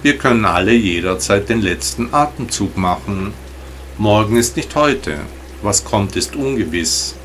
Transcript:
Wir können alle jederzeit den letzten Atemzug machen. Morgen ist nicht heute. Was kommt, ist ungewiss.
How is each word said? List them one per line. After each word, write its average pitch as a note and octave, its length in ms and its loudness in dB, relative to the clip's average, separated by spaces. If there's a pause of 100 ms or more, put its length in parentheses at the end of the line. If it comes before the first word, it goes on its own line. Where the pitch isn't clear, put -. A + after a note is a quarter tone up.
Wir C#3+ 160 2
können A#2 280 4
alle F#2 260 4
jederzeit F#2+ 760 2
den A#2 120 2
letzten G2 520 -2
Atemzug B2 640 -2
machen. F#2+ 560 -2 (640)
Morgen G#2+ 400 4
ist A#2+ 180 2
nicht - 200 -6
heute. C3+ 420 2 (440)
Was G2+ 220 0
kommt, G2+ 320 0
ist - 220 -4
ungewiss. F2 880 -2